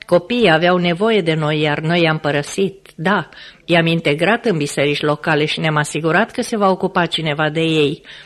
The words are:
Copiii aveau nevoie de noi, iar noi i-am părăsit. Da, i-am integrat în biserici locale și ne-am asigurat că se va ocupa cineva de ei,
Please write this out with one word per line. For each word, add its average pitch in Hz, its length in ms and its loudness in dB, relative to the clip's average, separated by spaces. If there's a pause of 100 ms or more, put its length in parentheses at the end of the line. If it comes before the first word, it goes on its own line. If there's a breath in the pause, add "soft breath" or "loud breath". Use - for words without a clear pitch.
Copiii 175 440 2
aveau 175 260 4
nevoie 185 440 0
de 160 140 0
noi, 151 260 0
iar 151 200 0
noi 170 200 0
i-am 156 180 2
părăsit. 147 760 -4
Da, 180 320 -2 (360 loud breath)
i-am 165 220 2
integrat 165 580 0
în 202 120 0
biserici 143 440 -2
locale 151 440 0
și 156 160 -4
ne-am 160 160 0
asigurat 165 540 0
că 247 120 -6
se 226 140 -6
va 202 140 2
ocupa 180 360 0
cineva 156 440 -2
de 160 100 -2
ei, 160 420 0 (220 loud breath)